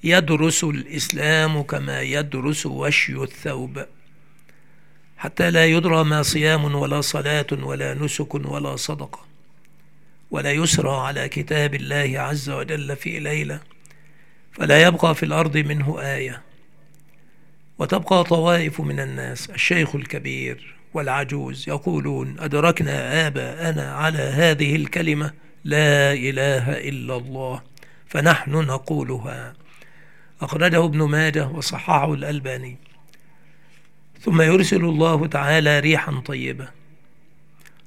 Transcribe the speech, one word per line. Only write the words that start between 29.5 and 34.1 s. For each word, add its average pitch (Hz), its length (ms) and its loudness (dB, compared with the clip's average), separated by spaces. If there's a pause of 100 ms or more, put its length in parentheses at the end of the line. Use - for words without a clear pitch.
أخرجه 165 440 2
ابن 156 180 2
ماجه 151 460 2
وصححه 147 680 0
الألباني. 131 640 -6 (1400)